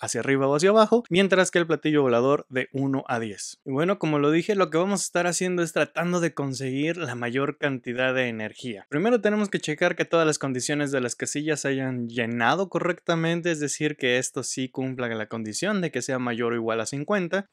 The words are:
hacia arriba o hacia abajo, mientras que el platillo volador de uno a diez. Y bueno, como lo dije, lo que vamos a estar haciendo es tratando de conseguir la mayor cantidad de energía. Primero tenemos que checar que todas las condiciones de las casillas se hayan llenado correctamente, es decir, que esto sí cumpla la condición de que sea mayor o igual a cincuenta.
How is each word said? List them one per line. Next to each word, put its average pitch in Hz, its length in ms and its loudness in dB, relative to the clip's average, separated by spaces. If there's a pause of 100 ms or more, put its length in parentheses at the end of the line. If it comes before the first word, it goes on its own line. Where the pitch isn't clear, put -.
hacia 117 220 -4
arriba 135 260 2
o 143 80 2
hacia 180 140 4
abajo, 220 380 6
mientras 185 440 4
que 180 80 4
el 165 80 0
platillo 151 340 2
volador 127 460 4
de 127 240 -4
uno 135 340 -2
a 120 140 -2
diez. 107 440 -10
Y 143 60 -10
bueno, 175 300 0
como 156 180 0
lo 143 140 4
dije, 175 240 2
lo 180 140 2
que 156 80 2
vamos 190 240 0
a - 20 -4
estar 175 240 0
haciendo 175 340 0
es 165 100 -2
tratando 170 460 0
de 170 160 0
conseguir 135 640 -4
la 143 180 -6
mayor 123 440 -2
cantidad 131 540 -2
de 127 140 2
energía. 110 640 -8
Primero 208 320 2
tenemos 208 300 0
que 170 100 -2
checar 170 340 0
que 165 100 0
todas 165 220 2
las 147 140 2
condiciones 139 500 -2
de 139 100 0
las 120 140 -2
casillas 147 460 -4
se 143 80 -2
hayan 131 400 -2
llenado 120 600 0
correctamente, 170 800 0
es 151 100 -2
decir, 147 380 -2
que 123 180 2
esto 127 260 -2
sí 131 280 -6
cumpla 127 380 -4
la 110 200 -4
condición 113 540 -4
de 160 80 -2
que 123 100 -2
sea 131 180 -2
mayor 120 360 -2
o - 20 -2
igual 113 240 -2
a 110 60 -2
cincuenta. 185 680 -2